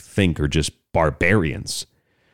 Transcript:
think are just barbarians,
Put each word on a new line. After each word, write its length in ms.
think 380
are 80
just 240
barbarians, 920